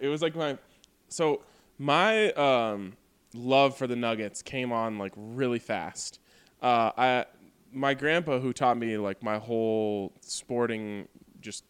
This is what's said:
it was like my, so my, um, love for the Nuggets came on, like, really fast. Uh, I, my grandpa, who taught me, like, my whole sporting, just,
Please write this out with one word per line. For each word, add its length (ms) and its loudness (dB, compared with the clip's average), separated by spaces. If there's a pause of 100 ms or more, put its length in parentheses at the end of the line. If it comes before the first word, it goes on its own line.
it 80 -2
was 140 -2
like 140 0
my, 200 -2 (520)
so 340 0 (360)
my, 540 4
um, 640 2 (400)
love 420 4
for 100 -2
the 100 -2
Nuggets 460 -4
came 300 -6
on, 260 -2
like, 180 -6
really 420 -2
fast. 640 -8 (420)
Uh, 340 4
I, 280 4 (480)
my 220 0
grandpa, 440 0
who 140 -2
taught 260 2
me, 180 -2
like, 260 -4
my 160 -2
whole 840 0
sporting, 880 -4 (320)
just, 300 -14